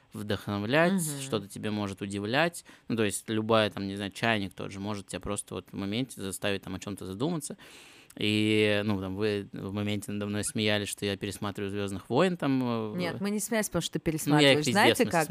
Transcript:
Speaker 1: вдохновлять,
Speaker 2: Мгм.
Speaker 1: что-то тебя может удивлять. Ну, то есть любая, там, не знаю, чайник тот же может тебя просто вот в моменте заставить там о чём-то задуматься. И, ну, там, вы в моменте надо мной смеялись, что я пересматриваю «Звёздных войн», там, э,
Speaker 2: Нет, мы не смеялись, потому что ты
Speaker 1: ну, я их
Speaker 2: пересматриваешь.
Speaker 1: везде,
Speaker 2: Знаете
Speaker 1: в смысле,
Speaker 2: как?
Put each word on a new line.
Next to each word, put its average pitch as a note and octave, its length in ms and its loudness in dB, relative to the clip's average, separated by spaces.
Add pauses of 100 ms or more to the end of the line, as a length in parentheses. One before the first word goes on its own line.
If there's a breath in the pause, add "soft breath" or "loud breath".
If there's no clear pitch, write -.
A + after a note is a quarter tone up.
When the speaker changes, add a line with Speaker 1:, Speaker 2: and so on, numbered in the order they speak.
(140 soft breath)
Speaker 1:
вдохновлять, G#2+ 880 0
Speaker 2:
Мгм. D3 180 -4
Speaker 1:
что-то A2 280 -4
тебя G#2 240 -6
может G2+ 300 -4
удивлять. G#2 600 -2 (240 loud breath)
Ну, B2 80 -2
то A2 80 4
есть - 260 -2
любая, A2 400 4
там, G2 180 -6
не G2 100 -4
знаю, G2+ 140 -6
чайник G#2+ 420 0
тот G2+ 180 -10
же G2 80 -10
может G2+ 280 -6
тебя F2+ 120 -8
просто G2+ 360 -6
вот F#2 160 -8
в - 40 -12
моменте G#2 460 -4
заставить G2 420 -4
там F#2+ 120 -8
о F2+ 40 -6
чём-то G2 260 -10
задуматься. C#3 520 -4 (600 loud breath)
И, G#2+ 680 4
ну, G2+ 160 0
там, F#2+ 160 -4
вы G#2 360 -2
в G2 200 -8
моменте G#2 380 -2
надо G#2 160 -4
мной G#2 180 -2
смеялись, G#2 440 0
что - 160 -6
я G2 120 0
пересматриваю G2+ 540 -4
«Звёздных G2 380 -4
войн», E3+ 280 2
там, C3+ 260 0
э, B2 40 -2 (260)
Speaker 2:
Нет, F3 260 -4
мы G3+ 100 -2
не G#3 100 -2
смеялись, G#3+ 300 -2
потому E3+ 120 -2
что - 120 -6
ты E3 60 0 (260)
Speaker 1:
ну, D3 100 4
я C#3+ 180 10
их C#3+ 60 4
Speaker 2:
пересматриваешь. D3+ 80 0
Speaker 1:
везде, G3 260 6
Speaker 2:
Знаете - 20 0
Speaker 1:
в - 20 -6
смысле, F#3+ 240 4
Speaker 2:
как? D3 100 0